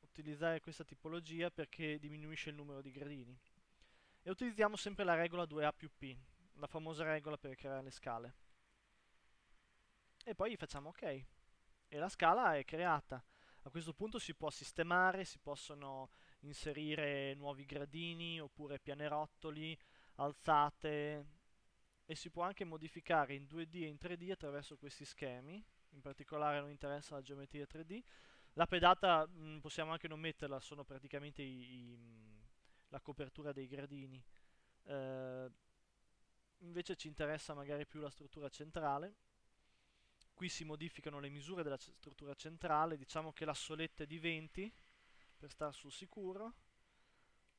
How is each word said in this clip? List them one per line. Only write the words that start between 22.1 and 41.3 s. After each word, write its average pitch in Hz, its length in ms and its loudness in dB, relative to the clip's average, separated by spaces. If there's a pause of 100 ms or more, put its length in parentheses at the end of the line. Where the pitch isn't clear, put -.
si 160 160 -8
può 170 120 -2
anche 190 220 0
modificare 156 720 4
in 139 120 -8
due 160 220 -6
D 160 60 -14
e 170 120 -2
in 147 120 -8
tre 175 180 -6
D 170 140 -8
attraverso 143 460 -6
questi 143 280 -14
schemi. 139 600 -8 (260)
In 143 100 -20
particolare 147 600 0
non 143 100 -6
interessa 147 440 -6
la 139 80 -6
geometria 139 440 -8
tre 156 180 -10
D. 202 180 -8 (520)
La 170 120 8
pedata, 175 600 10
mm, 156 320 -10
possiamo 156 340 -2
anche 165 160 -4
non 156 120 -6
metterla, 151 400 -2
sono 143 240 -12
praticamente 143 580 -8
i, 127 500 -10
i, 120 40 -14
mm, 110 440 -18 (480)
la 135 120 -8
copertura 147 520 -6
dei 135 140 -6
gradini. 135 560 -10 (640)
Eh, 131 640 -4 (1080)
invece 175 380 -4
ci - 120 -10
interessa 151 460 -2
magari 143 320 -4
più 151 140 -10
la 147 100 -4
struttura 143 380 -12
centrale. 156 680 -2 (1200)
Qui 180 140 -4
si - 160 -6
modificano 151 560 -8
le 139 80 -6
misure 147 340 -6